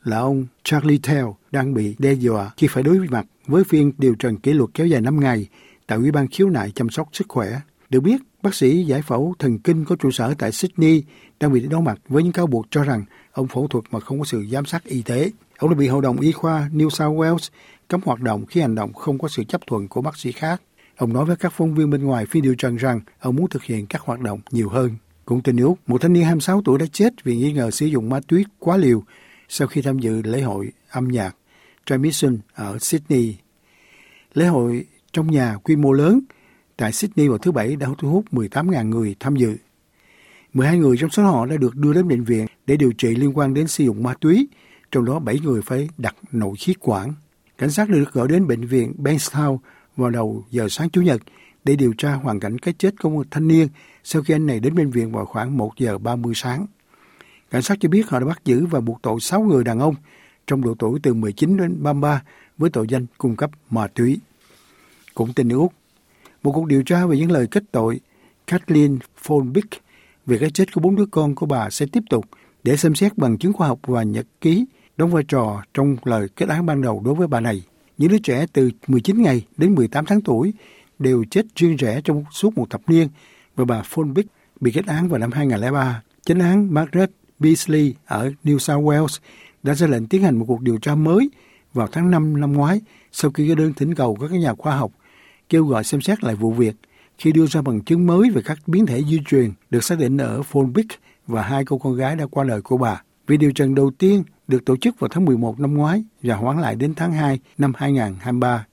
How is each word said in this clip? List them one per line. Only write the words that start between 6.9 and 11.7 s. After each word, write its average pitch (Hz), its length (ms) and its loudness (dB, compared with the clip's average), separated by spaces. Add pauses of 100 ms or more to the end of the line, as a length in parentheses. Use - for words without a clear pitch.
sóc 156 220 -6
sức - 160 -8
khỏe. 113 320 -4 (300)
Được 131 100 4
biết, 226 220 2 (200)
bác 196 120 0
sĩ 156 300 2
giải 143 180 -2
phẫu 147 360 -2
thần 120 200 -2
kinh 160 260 0
có 170 120 -2
trụ 143 140 0
sở 123 280 -2
tại 110 140 -4
Sydney 160 500 2 (380)
đang 147 120 2
bị 123 140 2
đối 160 160 -2